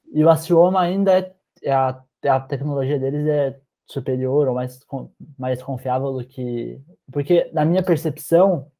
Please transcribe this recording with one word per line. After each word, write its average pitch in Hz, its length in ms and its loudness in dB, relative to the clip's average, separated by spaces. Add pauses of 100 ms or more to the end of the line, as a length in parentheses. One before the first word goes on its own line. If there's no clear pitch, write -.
(120)
E 151 100 2
o 160 60 6
Acioma 175 540 4
ainda 190 360 2
é, 185 160 -4 (280)
é 139 100 -2
a, 131 300 0 (200)
é 143 60 0
a 131 100 4
tecnologia 139 600 -4
deles 143 280 -2
é 143 320 0 (280)
superior 131 600 -2
ou 123 80 0
mais - 300 -8
con-, 127 260 -12 (280)
mais 127 240 -4
confiável 131 500 -4
do 131 100 -6
que, 120 560 -8 (320)
porque 170 440 0
na 151 100 2
minha 175 180 2
percepção, 170 960 0